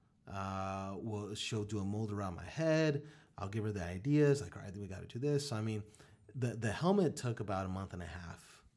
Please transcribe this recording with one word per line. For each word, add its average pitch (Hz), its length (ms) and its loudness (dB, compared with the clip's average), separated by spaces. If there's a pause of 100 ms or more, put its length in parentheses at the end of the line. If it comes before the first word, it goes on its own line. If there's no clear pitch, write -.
(340)
Uh, 95 640 -2
well, 104 380 -4
she'll 107 300 -2
do 104 140 -2
a 98 60 0
mold 104 280 0
around 98 220 0
my 87 100 -8
head. 156 580 4 (360)
I'll 98 100 -4
give 107 160 -2
her 107 80 2
the 98 120 -2
ideas, 143 560 6
like, - 160 -8
"All - 60 -10
right, 98 140 -8
we 101 100 -6
gotta 92 200 -8
do - 120 -8
this." 143 300 2
So, 113 80 -2
I 107 40 0
mean, 107 220 0 (520)
the, 120 220 0
the 117 160 0
helmet 180 440 4
took 117 240 -2
about 95 260 -2
a - 20 -2
month 95 240 -4
and 90 100 -6
a 85 40 -8
half 82 580 -14 (120)